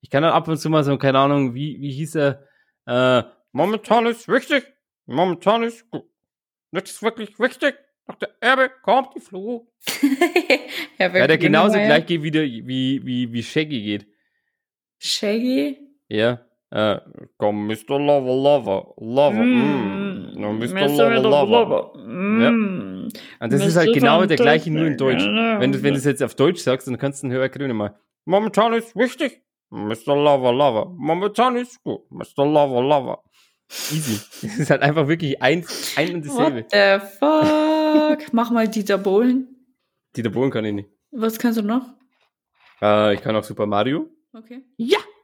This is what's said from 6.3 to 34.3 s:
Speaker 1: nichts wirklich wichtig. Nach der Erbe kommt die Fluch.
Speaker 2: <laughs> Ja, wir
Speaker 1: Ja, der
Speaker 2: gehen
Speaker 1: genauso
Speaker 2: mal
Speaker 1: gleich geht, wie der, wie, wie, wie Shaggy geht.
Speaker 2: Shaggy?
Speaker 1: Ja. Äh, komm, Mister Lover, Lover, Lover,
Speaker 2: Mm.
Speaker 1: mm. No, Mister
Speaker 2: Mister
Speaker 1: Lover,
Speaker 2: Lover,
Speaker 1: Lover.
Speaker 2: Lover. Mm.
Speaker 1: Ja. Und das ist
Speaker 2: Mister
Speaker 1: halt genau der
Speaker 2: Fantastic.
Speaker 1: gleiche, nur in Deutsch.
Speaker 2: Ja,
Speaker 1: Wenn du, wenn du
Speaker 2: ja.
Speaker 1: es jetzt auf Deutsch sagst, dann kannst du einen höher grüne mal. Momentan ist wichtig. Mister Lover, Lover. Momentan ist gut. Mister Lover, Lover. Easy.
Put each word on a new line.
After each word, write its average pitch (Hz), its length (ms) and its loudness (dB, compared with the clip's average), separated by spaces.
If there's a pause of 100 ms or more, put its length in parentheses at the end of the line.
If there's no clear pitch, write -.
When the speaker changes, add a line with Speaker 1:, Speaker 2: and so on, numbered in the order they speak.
Speaker 1:
nichts - 320 -8
wirklich 220 360 -6
wichtig. 254 360 -2 (320)
Nach - 80 -16
der - 140 -8 (100)
Erbe 262 300 2 (140)
kommt 262 320 0
die - 40 -14
Fluch. 226 480 -12 (200)
Speaker 2:
<laughs> - 180 -4 (920)
Ja, 185 140 0
wir 185 80 2
Speaker 1:
Ja, 175 80 4
der 156 100 4
Speaker 2:
gehen 156 140 2
Speaker 1:
genauso 190 240 4
Speaker 2:
mal 208 120 2
Speaker 1:
gleich 156 180 4
geht, 165 180 -2
wie 160 80 -4
der, 156 140 2
wie, 127 600 -4
wie, 123 280 -4
wie 120 100 -4
Shaggy 151 400 -4
geht. 104 240 -6 (920)
Speaker 2:
Shaggy? 254 800 -2 (300)
Speaker 1:
Ja. 113 320 0 (320)
Äh, 107 280 0 (380)
komm, 104 300 -2
Mister 110 320 -4
Lover, 143 340 2
Lover, 131 640 0
Lover, 143 460 2
Speaker 2:
Mm. 147 920 -2
Speaker 1:
mm. - 20 -14
No, 104 140 -4
Mister 113 220 -6
Speaker 2:
Mister 139 340 4
Speaker 1:
Lover, 131 200 2
Speaker 2:
Lover, 143 160 6
Speaker 1:
Lover. 208 480 2
Speaker 2:
Lover. - 140 -18
Mm. 202 340 0
Speaker 1:
Ja. 233 80 4
Und 190 640 -4 (280)
das 120 200 0
ist 139 60 0
Speaker 2:
Mister 165 160 4
Speaker 1:
halt 165 120 4
genau - 60 4 (260)
der 165 120 2
Speaker 2:
Fantastic. - 20 -
Speaker 1:
gleiche, 160 320 2
nur 156 160 0
in 143 100 0
Deutsch. 131 280 2
Speaker 2:
Ja, 220 340 0
Speaker 1:
Wenn 135 140 2
du, 135 100 -2
wenn 143 120 2
du 139 40 0
Speaker 2:
ja. - 0 -
Speaker 1:
es 131 60 -4
jetzt 139 180 0
auf 117 120 -6
Deutsch 160 260 2
sagst, 131 260 -2
dann 123 100 -6
kannst 139 260 -6
du 139 40 -4
einen 123 80 -4
höher 131 140 0
grüne 135 240 -6
mal. 104 260 -4 (240)
Momentan 214 480 0
ist 226 240 -4
wichtig. 247 460 -2 (280)
Mister 110 460 -4
Lover, 143 380 2
Lover. 135 420 0
Momentan 202 640 -2
ist 247 260 -10
gut. - 260 -10
Mister - 360 -4
Lover, 143 360 2
Lover. 131 400 -2 (720)
Easy. 143 300 -4 (100)